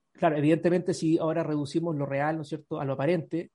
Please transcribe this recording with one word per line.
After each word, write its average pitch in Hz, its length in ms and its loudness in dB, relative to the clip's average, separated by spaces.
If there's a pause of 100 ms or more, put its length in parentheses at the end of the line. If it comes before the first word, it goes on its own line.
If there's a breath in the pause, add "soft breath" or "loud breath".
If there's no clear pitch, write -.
(140)
Claro, 165 240 2
evidentemente, 165 560 2
si 160 240 2
ahora 160 260 0
reducimos 151 520 -2
lo 143 100 -2
real, 143 320 -2
¿no 160 40 -6
es 147 60 -12
cierto?, 156 320 -8
a 147 60 -4
lo 135 80 -2
aparente, 165 600 -2